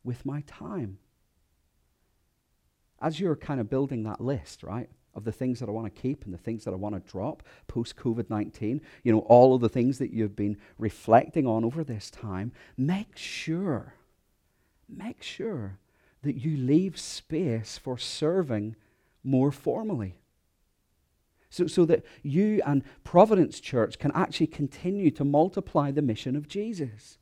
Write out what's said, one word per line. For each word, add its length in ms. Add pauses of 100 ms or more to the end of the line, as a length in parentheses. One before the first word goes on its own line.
with 200
my 220
time?" 520 (2000)
As 180
you're 160
kind 240
of 100
building 340
that 180
list, 420
right, 260 (240)
of 120
the 80
things 260
that 80
I 60
want 200
to 80
keep 220
and 100
the 40
things 260
that 80
I 60
want 180
to 160
drop 320 (240)
post-covid 600
nineteen, 500 (240)
you 80
know, 80
all 340
of 60
the 80
things 300
that 160
you've 240
been 180 (220)
reflecting 680
on 200
over 180
this 260
time, 440 (240)
make 400
sure, 760 (1000)
make 300
sure 560 (420)
that 140
you 220
leave 420
space 800
for 200
serving 800 (480)
more 280
formally. 680 (1300)
So, 180
so 180
that 180 (200)
you 420
and 180 (200)
Providence 560
Church 400
can 140
actually 340
continue 640
to 140
multiply 680
the 100
mission 340
of 120
Jesus. 760